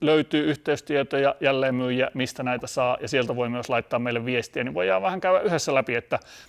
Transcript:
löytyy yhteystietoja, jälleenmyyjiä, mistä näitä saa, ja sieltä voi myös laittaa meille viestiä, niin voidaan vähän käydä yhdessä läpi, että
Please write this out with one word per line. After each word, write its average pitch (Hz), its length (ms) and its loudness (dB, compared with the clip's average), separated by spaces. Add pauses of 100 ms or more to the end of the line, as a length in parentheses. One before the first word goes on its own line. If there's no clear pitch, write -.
löytyy 151 440 2
yhteystietoja, 143 960 0
jälleenmyyjiä, 131 760 0
mistä 127 280 -4
näitä 123 240 -4
saa, 123 340 0
ja 123 80 -8
sieltä 123 280 0
voi 120 120 -2
myös 120 200 -6
laittaa 143 300 0
meille 120 260 -2
viestiä, 123 400 -2
niin 131 100 -6
voidaan 190 280 2
vähän 190 180 -2
käydä 185 200 4
yhdessä 170 340 0
läpi, 127 200 0
että - 240 -2 (300)